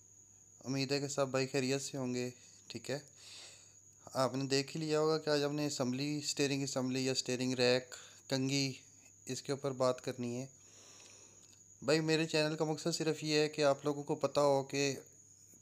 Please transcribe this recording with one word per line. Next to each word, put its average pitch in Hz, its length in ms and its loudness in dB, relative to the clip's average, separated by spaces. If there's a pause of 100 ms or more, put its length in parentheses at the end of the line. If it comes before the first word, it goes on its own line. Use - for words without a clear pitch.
(680)
उम्मीद 135 260 -2
है 143 80 2
कि 143 80 -4
सब 139 240 -2
भाई 131 140 2
खैरियत 135 340 0
से 139 180 -8
होंगे, 123 300 -2 (420)
ठीक - 200 -10
है। 143 120 -4 (1120)
आपने 131 300 0
देख 139 280 0
ही 165 60 -6
लिया 151 180 0
होगा 156 180 4
कि 151 140 -2
आज 147 120 4
हमने 147 240 -2
असेंबली, 143 540 -2
स्टीयरिंग 139 420 0
असेंबली 131 460 -2
या 131 60 0
स्टीयरिंग 127 400 -2
रैक, 123 360 4 (400)
कंघी, 135 500 0 (460)
इसके 131 260 -6
ऊपर 139 220 -4
बात 127 260 2
करनी 120 340 -4
है। 131 140 -6 (1300)
भाई, 151 200 4
मेरे 160 240 2
चैनल 156 280 2
का 156 100 -2
मकसद 156 280 -2
सिर्फ 156 320 -2
ये 151 180 4
है 151 60 2
कि 151 160 -2
आप 139 220 4
लोगों 147 160 0
को 147 140 -2
पता 143 240 0
हो 139 240 6
कि 139 280 0 (680)